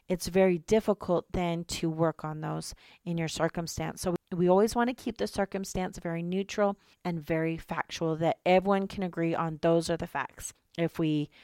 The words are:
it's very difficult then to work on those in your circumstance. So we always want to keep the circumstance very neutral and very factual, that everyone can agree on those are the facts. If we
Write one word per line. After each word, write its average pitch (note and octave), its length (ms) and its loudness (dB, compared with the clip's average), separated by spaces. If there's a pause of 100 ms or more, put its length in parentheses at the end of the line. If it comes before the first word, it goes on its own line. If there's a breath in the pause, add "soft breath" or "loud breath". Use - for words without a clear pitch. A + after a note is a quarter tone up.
it's F#3 200 -4
very F3+ 300 4
difficult G3 760 0
then E3+ 340 -2
to - 240 -2
work D#3+ 360 0
on D#3 160 -8
those D#3+ 340 -6 (300 loud breath)
in E3+ 120 -2
your E3 120 -2
circumstance. D#3+ 720 -4
So F3+ 140 0 (200)
we F3+ 140 4
always G3+ 260 6
want A#3+ 140 2
to C4 40 -2
keep - 240 -8
the G#3 100 -2
circumstance F#3+ 720 -4
very E3+ 220 -4
neutral G3 560 -2 (280 soft breath)
and E3+ 200 -4
very E3 320 0
factual, D#3+ 600 -4
that D#3+ 280 0
everyone G3 420 4
can G3 160 -6
agree E3 300 -2
on D#3+ 280 -2
those E3+ 280 4
are E3+ 80 0
the F3 80 -6
facts. - 480 -8 (240)
If E3+ 220 -2
we D3+ 300 0 (140 loud breath)